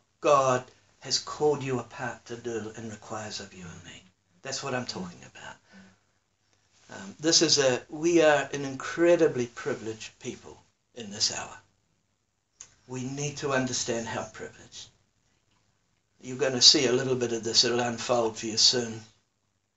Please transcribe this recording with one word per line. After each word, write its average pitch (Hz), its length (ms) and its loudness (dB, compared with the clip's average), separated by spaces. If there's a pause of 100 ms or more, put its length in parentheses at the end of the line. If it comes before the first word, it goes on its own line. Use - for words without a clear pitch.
(220)
God 135 420 6 (360)
has 127 180 -2
called 147 440 0
you 131 160 0
apart 120 480 -10
to 120 100 -10
do 113 400 -6
and 113 140 -10
requires 107 500 -10
of 98 140 -16
you 92 100 -16
and 80 200 -16
me. - 180 -20 (400)
That's - 200 -8
what 135 120 -4
I'm 123 100 -4
talking - 400 -10
about. - 320 -18 (1300)
Um, 98 280 -14
this 160 220 4
is 143 180 4
a, 127 300 4
we 160 320 2
are 147 320 6
an 139 140 -4
incredibly 147 800 2
privileged 110 720 -8
people 92 420 -14 (340)
in 110 160 -14
this 104 240 -2
hour. - 220 -12 (1300)
We 127 180 -8
need 143 340 -6
to 139 140 -2
understand 120 560 -2
how 110 160 -4
privileged. - 640 -16 (1300)
You're 127 160 -10
gonna 131 240 0
see 139 260 8
a 117 60 4
little 131 220 0
bit 120 180 0
of 113 120 -4
this. 113 200 2
It'll 120 160 2
unfold 117 560 0
for - 80 -8
you 110 140 -2
soon. 113 420 2 (760)